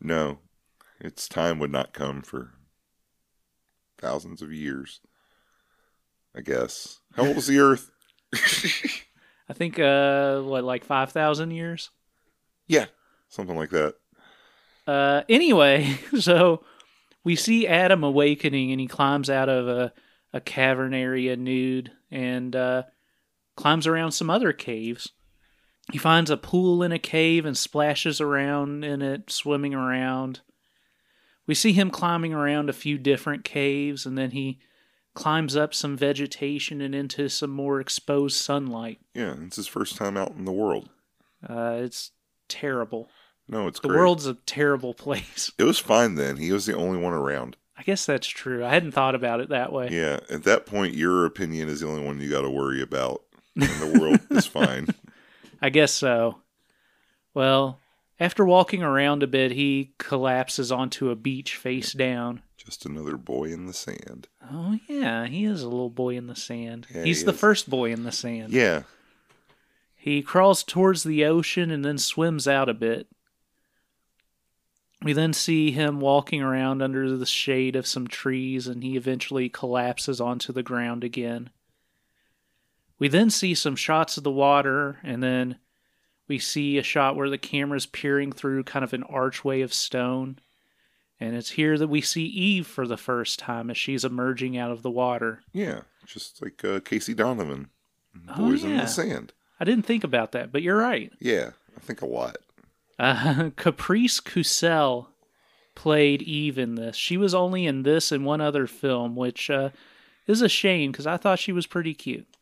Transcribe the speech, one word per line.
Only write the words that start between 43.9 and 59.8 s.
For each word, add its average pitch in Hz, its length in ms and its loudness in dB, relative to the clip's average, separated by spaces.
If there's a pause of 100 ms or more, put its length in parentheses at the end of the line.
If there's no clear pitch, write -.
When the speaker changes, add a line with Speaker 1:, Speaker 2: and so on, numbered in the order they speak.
Speaker 2:
world's 170 300 4
a 123 80 -4
terrible 135 580 0
<laughs> - 0 -
place. - 640 -6
Speaker 1:
It - 80 4
was - 140 4
fine 113 360 4
then. 69 220 -2
He 82 160 -2
was 101 140 0
the 107 80 0
only 90 240 -2
one 87 140 -2
around. 69 440 -4 (200)
Speaker 2:
I - 60 -18
guess 190 220 -2
that's 135 220 -2
true. 123 360 -6
I 120 60 -2
hadn't 160 240 2
thought 131 220 2
about 120 260 -2
it 135 80 -8
that 131 240 -2
way. 127 180 -4
Speaker 1:
Yeah, 80 280 0 (100)
at 76 140 -6
that 98 240 4
point, 98 260 -2
your 87 320 2
opinion 80 420 -4
is 73 140 -6
the 80 80 -4
only 76 140 -6
one 71 180 -6
you 71 80 -6
gotta 69 220 -2
worry 67 300 -2
about. 65 420 -4 (320)
And 139 100 2
the 78 340 2
world - 260 6
Speaker 2:
<laughs> - 40 -10
Speaker 1:
is 277 160 2
fine. - 420 -2 (760)
Speaker 2:
I 139 60 2
guess 147 240 6
so. 117 460 0 (960)
Well, 135 440 2 (400)
after 175 240 2
walking 180 380 6
around 143 400 2
a 139 60 4
bit, 131 240 2
he 139 480 0